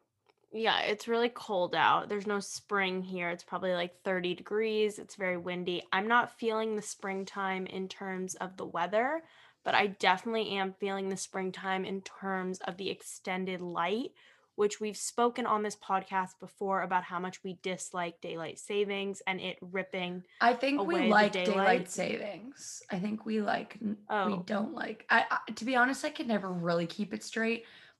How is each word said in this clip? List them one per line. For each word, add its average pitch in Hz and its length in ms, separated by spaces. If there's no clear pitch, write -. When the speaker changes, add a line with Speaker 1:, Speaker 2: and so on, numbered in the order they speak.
Speaker 1:
Yeah, 214 300
it's 208 260
really 233 220
cold 185 440
out. 151 360
There's 202 180
no 202 140
spring 190 600
here. 185 280
It's 175 160
probably, 180 300
like, 175 280
thirty 180 300
degrees. 214 640
It's - 160
very 185 220
windy. 175 460
I'm 202 160
not 240 280
feeling 220 380
the 208 60
springtime 190 840
in 190 220
terms 185 480
of 185 220
the 185 80
weather, 214 560
but - 120
I 208 120
definitely 202 680
am 190 160
feeling 196 340
the 190 100
springtime 190 680
in 190 160
terms 185 600
of 180 140
the 190 140
extended 185 720
light, 175 480
which 208 260
we've 214 160
spoken 240 480
on 214 180
this 208 140
podcast 190 600
before 190 420
about 180 240
how 185 120
much 185 240
we 185 220
dislike 175 560
daylight 165 400
savings 196 640
and 185 140
it 185 220
ripping 185 640
Speaker 2:
I 240 120
think 277 320
we 339 100
Speaker 1:
away 302 100
the 220 40
Speaker 2:
like 208 220
daylight 196 240
Speaker 1:
daylight. 190 340
Speaker 2:
savings. - 1040
I 190 80
think 214 260
we 220 160
like, - 400
n-, 208 160
we - 120
Speaker 1:
Oh. 196 360
Speaker 2:
don't 214 300
like, 226 340
I, - 220
I, 247 220
to 220 120
be 262 120
honest, 254 260
I 302 60
can 302 180
never 190 240
really 170 340
keep 202 280
it 214 100
straight, 226 400